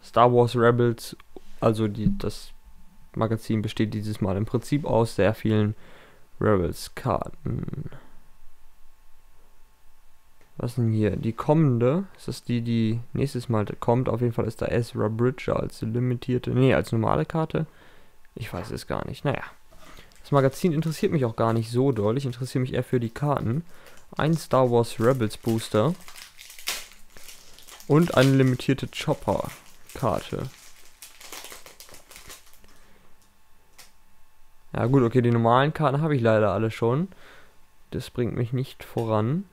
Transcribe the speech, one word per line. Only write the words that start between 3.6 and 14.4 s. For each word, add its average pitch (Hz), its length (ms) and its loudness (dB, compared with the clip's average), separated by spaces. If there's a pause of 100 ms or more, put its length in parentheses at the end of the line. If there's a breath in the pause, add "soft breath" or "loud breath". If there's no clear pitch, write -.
besteht 107 320 -2
dieses 107 280 -4
Mal 95 160 0
im 107 80 0
Prinzip 143 400 -2
aus 113 320 2
sehr 104 160 4
vielen 107 420 2 (640 loud breath)
Rebels-Karten. - 1500 -2 (2750 loud breath)
Was 123 200 -6
denn 117 160 2
hier? 107 260 2
Die 113 160 -2
kommende, 147 720 2 (100)
ist - 140 -12
das - 140 -8
die, 120 180 -2
die 117 400 0 (100)
nächstes 123 380 -2
Mal 107 160 2
kommt? 123 420 0
Auf 113 140 0
jeden 120 120 0
Fall 117 120 0